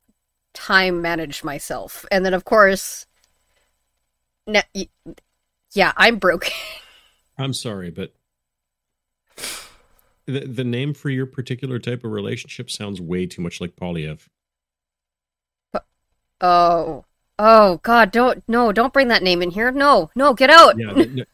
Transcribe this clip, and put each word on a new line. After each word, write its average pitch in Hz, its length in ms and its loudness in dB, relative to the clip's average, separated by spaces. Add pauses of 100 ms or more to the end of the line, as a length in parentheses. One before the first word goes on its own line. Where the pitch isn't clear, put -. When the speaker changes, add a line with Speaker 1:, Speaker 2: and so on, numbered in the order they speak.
(540)
Speaker 1:
time 185 480 0
manage 165 420 -6
myself. 143 680 -12
And 190 160 0
then, 185 80 0
of 180 120 -4
course, 196 600 2 (1400)
ne-, 214 140 0 (120)
y-, 196 160 -8 (840)
yeah, 180 240 2
I'm 214 200 4
broken. 180 360 0 (420)
<laughs> - 420 -20
Speaker 2:
I'm 135 160 -6
sorry, 98 380 -10
but 87 220 -12 (2000)
the, 135 160 -6
the 131 220 -8
name 123 300 -4
for 143 160 -8
your 131 160 -4
particular 127 540 -8
type 120 240 -8
of 113 80 -8
relationship 107 580 -10
sounds 101 320 -10
way 90 240 -4
too - 160 -12
much 85 180 -10
like 87 160 -10
Polyev. 80 520 -10 (1500)
Speaker 1:
Po-, - 60 -8 (600)
oh. 175 640 2 (360)
Oh, 214 420 6
God, 233 280 4
don't, 240 360 0
no, 233 240 2
don't 233 220 0
bring 269 140 2
that 208 160 2
name 180 180 2
in 180 80 -2
here. 220 220 -2
No, 262 440 2
no, 262 200 2
get 262 160 4
out. 311 260 6
Speaker 2:
Yeah, 107 160 -8
th-, - 160 2
no, 127 140 -8 (100)